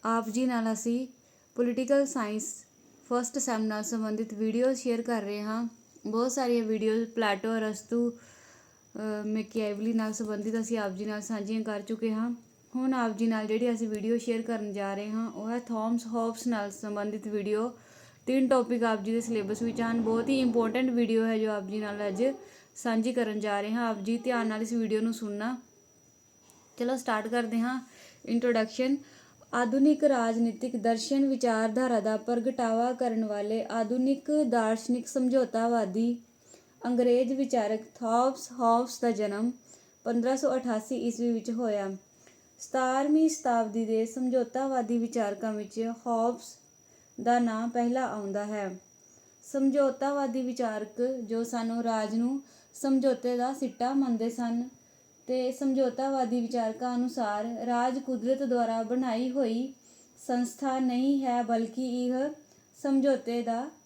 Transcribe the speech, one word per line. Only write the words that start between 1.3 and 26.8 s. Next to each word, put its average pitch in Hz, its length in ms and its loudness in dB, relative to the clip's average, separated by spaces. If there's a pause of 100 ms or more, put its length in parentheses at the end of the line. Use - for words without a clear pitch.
ਪੋਲੀਟੀਕਲ 247 500 2
ਸਾਇੰਸ 220 380 -4 (640)
ਫਸਟ 247 300 -2
ਸੈਮ 226 240 -2
ਨਾਲ 214 200 -2
ਸੰਬੰਧਿਤ 220 500 -4
ਵੀਡੀਓ 220 400 2
ਸ਼ੇਅਰ 240 280 -2
ਕਰ 233 200 -2
ਰਹੇ 208 200 -6
ਹਾਂ। 220 260 -4 (400)
ਬਹੁਤ 233 240 0
ਸਾਰੀਆਂ 240 320 2
ਵੀਡੀਓ 220 420 2 (100)
ਪਲੈਟੋ, 220 420 0
ਅਰਸਤੂ, 220 520 -2
ਅ, - 1160 -10
ਮੈਕਿਆਵਲੀ 214 680 -2
ਨਾਲ 220 200 0
ਸੰਬੰਧਿਤ 214 460 -2
ਅਸੀਂ 226 180 -2
ਆਪ 208 140 -2
ਜੀ 190 140 -8
ਨਾਲ 214 160 -6
ਸਾਂਝੀਆਂ 214 400 -4
ਕਰ 214 200 -4
ਚੁੱਕੇ 220 320 -4
ਹਾਂ। 226 180 -2 (440)
ਹੁਣ 262 180 0
ਆਪ 233 240 0
ਜੀ 233 100 2
ਨਾਲ 220 200 0
ਜਿਹੜੀ 226 260 2
ਅਸੀਂ 226 140 -2
ਵੀਡੀਓ 214 300 0
ਸ਼ੇਅਰ 233 240 0
ਕਰਨ 214 320 -4
ਜਾ 196 200 -4
ਰਹੇ 208 160 -6
ਹਾਂ, 220 220 -2
ਉਹ 214 180 -6
ਹੈ 240 100 -2
ਥਾਮਸ 233 460 -2
ਹੋਬਸ 226 420 -2
ਨਾਲ 208 240 0
ਸੰਬੰਧਿਤ 208 560 -6
ਵੀਡੀਓ। 208 440 0 (540)
ਤਿੰਨ 262 220 4
ਟੌਪਿਕ 240 360 2
ਆਪ 220 200 0
ਜੀ 214 80 -2
ਦੇ 233 100 2
ਸਿਲੇਬਸ 214 400 -2
ਵਿੱਚ 233 200 -2
ਹਨ। 233 200 0
ਬਹੁਤ 226 280 0
ਹੀ 269 100 4
ਇੰਪੋਰਟੈਂਟ 240 500 2
ਵੀਡੀਓ 226 360 2
ਹੈ 226 120 2
ਜੋ 220 140 2
ਆਪ 208 120 -2
ਜੀ 196 160 -6
ਨਾਲ 208 280 -4
ਅੱਜ 196 160 0 (520)
ਸਾਂਝੀ 226 380 0
ਕਰਨ 214 260 0
ਜਾ 208 220 0
ਰਹੇ 208 120 -2
ਹਾਂ। 240 160 0
ਆਪ 214 100 -2
ਜੀ 220 180 -2
ਧਿਆਨ 233 300 0
ਨਾਲ 214 140 0
ਇਸ 226 120 -2
ਵੀਡੀਓ 220 280 2
ਨੂੰ 226 120 0
ਸੁਣਨਾ। 220 440 -4 (1200)
ਚਲੋ 247 180 0